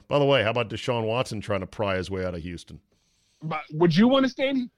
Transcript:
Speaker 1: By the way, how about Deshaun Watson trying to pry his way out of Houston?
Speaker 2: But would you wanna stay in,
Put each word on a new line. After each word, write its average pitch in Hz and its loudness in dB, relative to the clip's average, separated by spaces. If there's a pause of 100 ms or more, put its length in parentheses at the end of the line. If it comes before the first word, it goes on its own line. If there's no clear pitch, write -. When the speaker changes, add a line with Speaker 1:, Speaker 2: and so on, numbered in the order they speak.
Speaker 1:
By 143 2
the 143 2
way, 135 4
how 107 2
about 120 -2
Deshaun 117 -4
Watson 113 -4
trying 98 -4
to 90 -8
pry 98 -2
his 92 -4
way 92 -4
out 90 -6
of 85 -8
Houston? 82 -14 (600)
Speaker 2:
But 156 -6 (100)
would 156 4
you 226 8
wanna 269 4
stay 269 -2
in, 262 -2